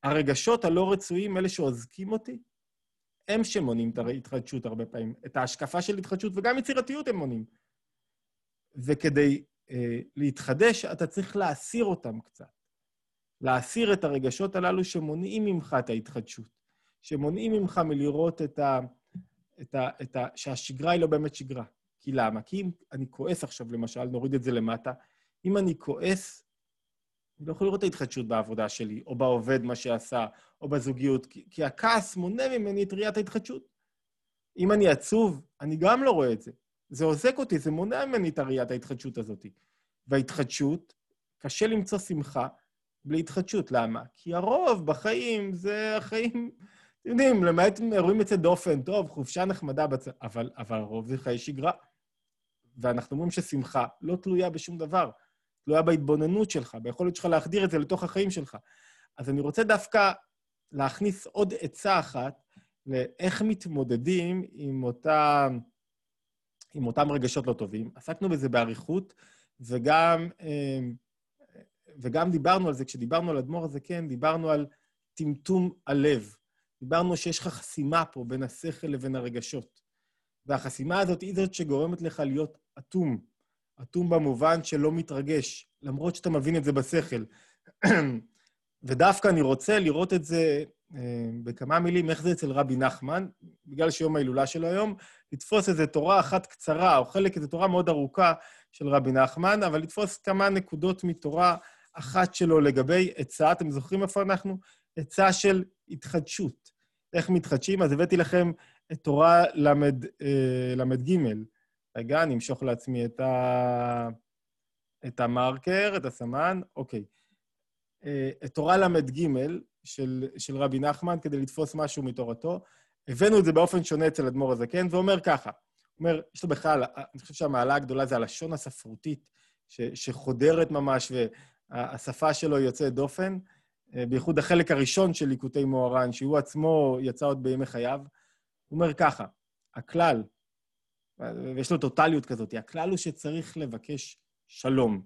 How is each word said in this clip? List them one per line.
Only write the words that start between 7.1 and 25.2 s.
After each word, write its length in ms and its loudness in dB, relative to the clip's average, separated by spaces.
מונעים. 300 -6
וכדי, 680 2
אה, 300 -4
להתחדש, 680 0
אתה 220 -4
צריך 280 -6
להסיר 500 -2
אותם 360 -4
קצת. 300 -20
להסיר 520 0
את 100 -2
הרגשות 520 -2
הללו 280 0
שמונעים 640 -4
ממך 340 -2
את 100 -6
ההתחדשות, 600 -8
שמונעים 500 -4
ממך 260 0
מלראות 640 0
את 180 -6
ה-, 200 2
את 140 -12
ה-, 140 0
את 140 -10
ה-, 200 -4
שהשגרה 560 -4
היא 100 4
לא 60 2
באמת 280 0
שגרה. 280 -10
כי 120 -8
למה? 300 0
כי 200 -6
אם 100 -4
אני 180 -6
כועס 340 -4
עכשיו, 280 -12
למשל, 320 -6
נוריד 300 -4
את 100 0
זה 80 -2
למטה, 420 -2